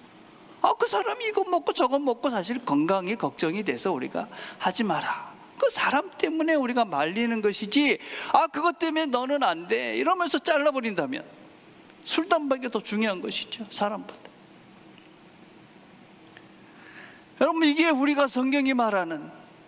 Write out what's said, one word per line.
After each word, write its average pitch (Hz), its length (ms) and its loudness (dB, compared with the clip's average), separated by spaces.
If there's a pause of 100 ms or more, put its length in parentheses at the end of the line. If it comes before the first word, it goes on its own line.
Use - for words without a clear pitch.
(600)
아, 415 140 4
그 466 120 0
사람이 440 400 -2
이거 415 180 2
먹고 349 280 0
저거 262 260 2
먹고 269 320 0
사실 226 340 -2
건강이 180 520 2
걱정이 170 480 -2
돼서 185 280 -2
우리가 127 360 -4 (300)
"하지 196 260 0
마라." - 480 -4 (260)
그 539 120 4
사람 - 480 0
때문에 320 360 0
우리가 247 300 2
말리는 196 560 -2
것이지, 208 580 2 (340)
"아, 320 140 6
그것 320 320 0
때문에 320 280 0
너는 262 360 0
안 175 240 0
돼." 226 300 0
이러면서 339 420 0
잘라버린다면 240 840 0 (800)
술, 330 240 -2
담배가 269 400 2
더 226 120 -2
중요한 208 420 -2
것이죠, - 480 -8
사람보다. - 500 -4 (3250)
여러분, 320 240 4
이게 311 260 4
우리가 285 360 4
성경이 269 480 0
말하는 180 560 -2 (380)